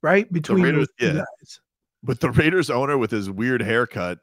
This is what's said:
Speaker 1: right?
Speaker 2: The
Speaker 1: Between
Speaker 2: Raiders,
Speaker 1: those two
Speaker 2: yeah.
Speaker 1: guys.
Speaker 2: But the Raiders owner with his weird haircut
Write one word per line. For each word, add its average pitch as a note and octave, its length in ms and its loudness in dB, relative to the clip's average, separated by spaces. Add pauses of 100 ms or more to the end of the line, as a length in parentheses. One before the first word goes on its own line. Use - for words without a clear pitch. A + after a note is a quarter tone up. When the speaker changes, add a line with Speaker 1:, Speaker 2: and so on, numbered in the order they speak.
Speaker 1:
right? G3 240 2
Speaker 2:
The E3+ 120 -2
Speaker 1:
Between F#3 240 2
Speaker 2:
Raiders, D#3 240 2 (120)
Speaker 1:
those A#2 100 2
two D3+ 80 0
Speaker 2:
yeah. - 60 -2 (160)
Speaker 1:
guys. - 200 -20 (440)
Speaker 2:
But B2 160 -6
the D3+ 100 0
Raiders D#3 400 2
owner C#3 260 0
with A#2+ 140 0
his G#2 180 -4
weird A#2 360 -2
haircut G#2 600 -2